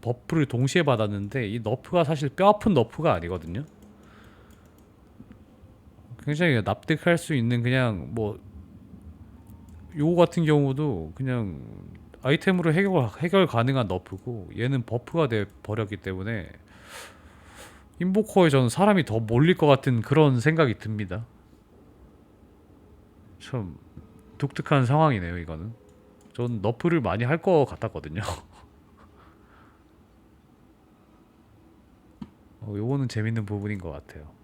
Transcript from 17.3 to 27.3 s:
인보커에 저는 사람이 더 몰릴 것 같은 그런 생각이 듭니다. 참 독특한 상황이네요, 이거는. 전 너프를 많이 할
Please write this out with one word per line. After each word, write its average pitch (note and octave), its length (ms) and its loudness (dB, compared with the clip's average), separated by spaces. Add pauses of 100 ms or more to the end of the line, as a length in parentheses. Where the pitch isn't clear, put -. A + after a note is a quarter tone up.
인보커에 F#3 500 4
저는 C3 200 4
사람이 F#3+ 360 4
더 G#2+ 140 -2
몰릴 A#2+ 360 4
것 D#3+ 120 2
같은 C3+ 340 4
그런 C#3 380 4
생각이 D3 400 2
듭니다. G#2+ 460 -6 (2250)
참 G2 380 -10 (600)
독특한 C#3 480 0
상황이네요, A#2 520 0
이거는. E2+ 360 -10 (600)
전 A#2+ 280 -6
너프를 C#3 400 0
많이 G#2 220 0
할 D#3 180 -2